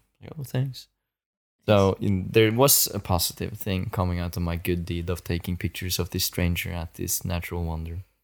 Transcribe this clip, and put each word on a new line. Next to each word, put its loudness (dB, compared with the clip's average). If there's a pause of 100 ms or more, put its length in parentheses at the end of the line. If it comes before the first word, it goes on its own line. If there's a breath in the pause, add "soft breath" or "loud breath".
(200)
Like, -16
"Oh, -8
thanks." -4 (800)
So 6
in, 0
there 6
was 6
a -4
positive -2
thing -2
coming 0
out -4
of -2
my 0
good -2
deed -4
of -4
taking -4
pictures -4
of -4
this -2
stranger -2
at -8
this -4
natural -4
wonder. -6 (260)